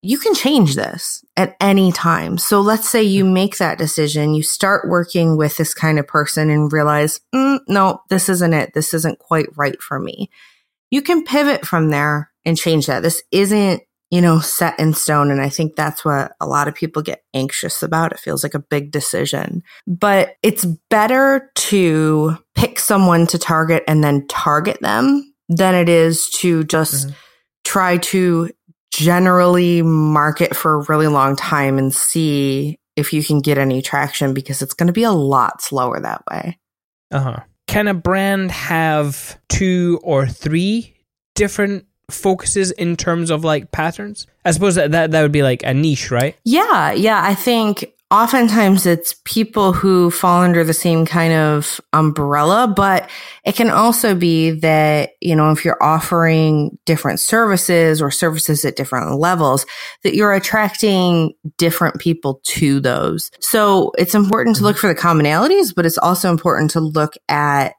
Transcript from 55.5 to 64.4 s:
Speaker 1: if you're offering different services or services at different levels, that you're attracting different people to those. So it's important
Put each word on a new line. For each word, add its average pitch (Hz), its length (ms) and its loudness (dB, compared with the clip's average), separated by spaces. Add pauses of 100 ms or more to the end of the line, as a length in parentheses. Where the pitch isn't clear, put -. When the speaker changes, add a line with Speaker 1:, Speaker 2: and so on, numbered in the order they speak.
Speaker 1:
if 151 140 0
you're - 180 0
offering 160 1040 2
different 151 340 -2
services 175 840 2
or 143 80 -2
services 156 540 -2
at 139 120 -4
different 131 420 -4
levels, 156 460 0 (400)
that 190 100 -2
you're 208 200 2
attracting 190 960 0 (240)
different 165 420 0
people 160 460 -4
to 139 340 0
those. 135 520 -2 (100)
So 202 580 2
it's 180 160 -2
important 214 420 2